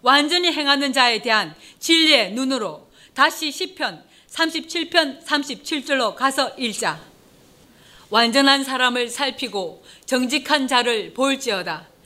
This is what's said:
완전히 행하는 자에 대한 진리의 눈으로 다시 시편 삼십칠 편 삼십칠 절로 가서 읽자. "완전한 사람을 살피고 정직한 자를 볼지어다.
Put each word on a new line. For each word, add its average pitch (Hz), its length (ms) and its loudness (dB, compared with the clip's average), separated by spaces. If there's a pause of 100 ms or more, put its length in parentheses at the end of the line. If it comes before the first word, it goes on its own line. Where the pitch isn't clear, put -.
완전히 302 500 4
행하는 277 400 0
자에 240 300 2
대한 208 320 0 (240)
진리의 311 540 4
눈으로 254 560 -4 (260)
다시 302 360 0
시편 269 540 -8 (220)
삼십칠 330 640 -4
편 302 340 0
삼십칠 285 600 -4
절로 254 300 0
가서 269 440 0
읽자. 202 420 -4 (1080)
"완전한 269 540 4
사람을 247 440 -2
살피고 233 760 -6 (220)
정직한 262 640 0
자를 233 460 0
볼지어다. 208 760 -4 (180)